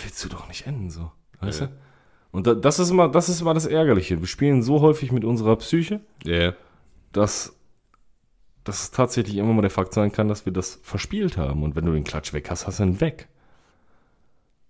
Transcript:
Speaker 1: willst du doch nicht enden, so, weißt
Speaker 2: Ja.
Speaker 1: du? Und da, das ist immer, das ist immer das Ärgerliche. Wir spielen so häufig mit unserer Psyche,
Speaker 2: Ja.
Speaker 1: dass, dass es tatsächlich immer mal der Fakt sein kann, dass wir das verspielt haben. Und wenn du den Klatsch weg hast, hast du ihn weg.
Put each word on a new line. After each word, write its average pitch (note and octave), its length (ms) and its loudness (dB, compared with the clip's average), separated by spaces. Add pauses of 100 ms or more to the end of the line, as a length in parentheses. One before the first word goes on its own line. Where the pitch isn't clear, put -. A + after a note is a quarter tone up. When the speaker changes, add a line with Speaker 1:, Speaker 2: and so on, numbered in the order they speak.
Speaker 1:
willst - 220 -12
du F#2+ 40 -10
doch - 200 -14
nicht - 180 -14
enden, A#2 240 -8
so, E2 200 -10 (300)
weißt F#2 220 -6
Speaker 2:
Ja. C3+ 60 -4
Speaker 1:
du? - 40 -12 (580)
Und F#2 160 -2
da, A#2 80 6
das C3 240 2
ist F3+ 120 2
immer, F3+ 180 6
das E3 200 2
ist E3+ 120 -2
immer E3 140 2
das D#3+ 120 0
Ärgerliche. A2 540 2
Wir F2 60 -4
spielen C#3 360 2
so C#3+ 180 4
häufig D3 320 4
mit A#2 120 0
unserer A2+ 320 4
Psyche, E3+ 440 -2 (240)
Speaker 2:
Ja. E2+ 280 2 (600)
Speaker 1:
dass, - 460 -2 (1080)
dass - 180 -8
es - 80 -10
tatsächlich A2 460 0
immer A2 180 2
mal G#2+ 80 4
der G2 80 2
Fakt - 240 -4
sein G#2 180 2
kann, G#2+ 160 0
dass G#2 160 -4
wir F#2+ 80 -4
das F2+ 300 -6
verspielt G3 560 -4
haben. D2 240 -2
Und D2+ 120 -2
wenn E2 120 -2
du E2 60 2
den D2+ 120 0
Klatsch - 300 -8
weg D2 160 -6
hast, - 160 -6
hast G2+ 140 -6
du G#2 40 2
ihn F#2 160 2
weg. - 280 -4 (1400)